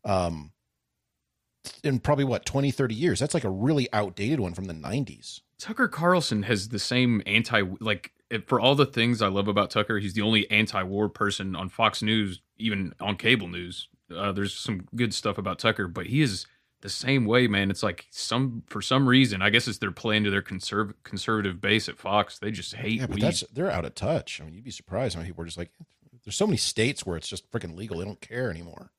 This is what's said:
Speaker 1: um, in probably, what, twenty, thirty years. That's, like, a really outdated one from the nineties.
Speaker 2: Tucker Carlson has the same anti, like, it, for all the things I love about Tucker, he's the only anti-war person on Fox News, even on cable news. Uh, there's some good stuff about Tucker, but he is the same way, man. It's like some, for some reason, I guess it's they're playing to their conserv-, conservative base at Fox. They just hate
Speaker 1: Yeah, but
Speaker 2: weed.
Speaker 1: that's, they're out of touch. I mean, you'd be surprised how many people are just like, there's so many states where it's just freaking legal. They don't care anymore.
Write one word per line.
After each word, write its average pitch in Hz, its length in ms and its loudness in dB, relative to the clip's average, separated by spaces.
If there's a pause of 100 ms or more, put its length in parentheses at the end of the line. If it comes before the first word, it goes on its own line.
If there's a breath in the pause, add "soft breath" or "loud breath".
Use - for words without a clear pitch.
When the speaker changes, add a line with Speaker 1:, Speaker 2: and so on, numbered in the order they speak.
Speaker 1:
um, 87 460 -2 (1300)
in 135 160 2
probably, 139 260 2
what, 120 200 -2
twenty, 139 240 0
thirty 123 240 0
years. 165 260 2
That's, 165 140 -2
like, 147 100 0
a 104 60 0
really 120 420 0
outdated 104 480 0
one 87 140 -2
from 92 120 -6
the 87 80 -8
nineties. 80 680 -6 (160)
Speaker 2:
Tucker 226 300 -2
Carlson 160 560 2
has 104 260 0
the 113 80 -4
same 123 480 2
anti, 107 380 2 (160)
like, 107 320 -4 (180)
it, 113 180 -6
for 123 120 4
all 131 160 6
the 139 100 6
things 117 360 2
I 101 80 4
love 101 180 0
about 101 240 2
Tucker, 107 260 0
he's 98 160 -4
the 107 80 0
only 107 300 4
anti-war 104 580 0
person 98 460 -2
on 90 140 -6
Fox 110 340 2
News, 107 360 0 (180)
even 101 420 -4
on 101 160 -2
cable 113 320 2
news. 87 420 -10 (260)
Uh, 98 160 -2
there's 98 220 -2
some 98 420 -6
good 117 180 0
stuff 104 260 -2
about 95 180 -4
Tucker, 110 300 0
but 87 180 -8
he 131 160 2
is 107 240 0 (360 soft breath)
the 98 80 -14
same 131 360 2
way, 123 220 4
man. 101 240 2
It's - 120 -2
like 92 280 -4
some, 120 560 -2
for 104 140 -8
some 131 260 4
reason, 123 340 6
I 101 80 4
guess 120 180 4
it's 107 100 -4
they're 98 140 -2
playing 107 340 0
to 101 60 4
their 98 100 2
conserv-, 101 520 -4 (100)
conservative 98 580 -2
base 107 280 2
at - 80 -12
Fox. 101 420 0
They 107 120 -6
just - 240 -10
hate 110 240 -2
Speaker 1:
Yeah, 127 80 -2
but - 80 -4
Speaker 2:
weed. 104 80 0
Speaker 1:
that's, 160 200 0 (100)
they're 165 180 -2
out 82 140 -2
of - 100 -10
touch. 127 460 -4
I 76 40 -14
mean, 78 100 -16
you'd 113 80 -18
be 127 80 -14
surprised 101 440 -4
how 82 60 -6
many - 100 -8
people 85 120 -10
are 85 40 -8
just 85 100 -12
like, 87 140 -10 (520)
there's 104 120 -10
so 214 120 2
many 156 100 2
states - 480 0
where 87 120 -4
it's 78 100 -8
just - 240 -12
freaking 90 240 -6
legal. 98 240 -8
They 95 60 -4
don't 101 160 -10
care 120 300 -4
anymore. 85 480 -14